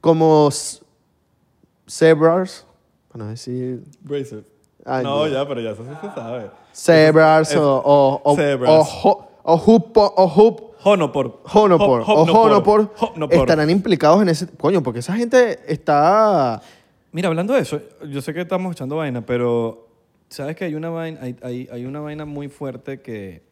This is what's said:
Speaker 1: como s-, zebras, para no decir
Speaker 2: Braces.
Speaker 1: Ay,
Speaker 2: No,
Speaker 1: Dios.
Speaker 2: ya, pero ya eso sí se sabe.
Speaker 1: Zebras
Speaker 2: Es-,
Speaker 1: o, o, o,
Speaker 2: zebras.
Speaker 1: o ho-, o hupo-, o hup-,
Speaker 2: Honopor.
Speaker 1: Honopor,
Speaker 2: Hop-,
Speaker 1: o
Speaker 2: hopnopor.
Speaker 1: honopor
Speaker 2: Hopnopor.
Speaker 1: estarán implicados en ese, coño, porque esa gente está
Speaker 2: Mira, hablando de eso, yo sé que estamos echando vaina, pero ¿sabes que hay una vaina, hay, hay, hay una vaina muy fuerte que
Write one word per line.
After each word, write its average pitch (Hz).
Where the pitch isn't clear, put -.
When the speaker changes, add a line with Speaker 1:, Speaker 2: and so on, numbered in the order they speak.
Speaker 1:
como 160
s-, -
zebras, 165
para 113
no 107
decir 123
Speaker 2:
Braces. 139
Speaker 1:
Ay, 131
Speaker 2:
No, 139
Speaker 1:
Dios. 156
Speaker 2:
ya, 143
pero 127
ya 113
eso 107
sí 127
se -
sabe. 117
Speaker 1:
Zebras 156
Speaker 2:
Es-, -
Speaker 1:
o, 143
o, 139
o, 143
Speaker 2:
zebras. 143
Speaker 1:
o 156
ho-, -
o 165
hupo-, 214
o 185
hup-, 208
Speaker 2:
Honopor. 143
Speaker 1:
Honopor, 185
Speaker 2:
Hop-, 113
Speaker 1:
o -
Speaker 2:
hopnopor. 208
Speaker 1:
honopor 208
Speaker 2:
Hopnopor. 165
Speaker 1:
estarán 151
implicados 180
en 196
ese, 165
coño, 170
porque 120
esa 175
gente 240
está 156
Speaker 2:
Mira, 175
hablando 175
de 262
eso, 147
yo 139
sé 147
que 170
estamos 180
echando 139
vaina, 127
pero 120
¿sabes 147
que 196
hay 160
una 165
vaina, 165
hay, 123
hay, 123
hay 123
una 143
vaina 151
muy 143
fuerte 135
que 98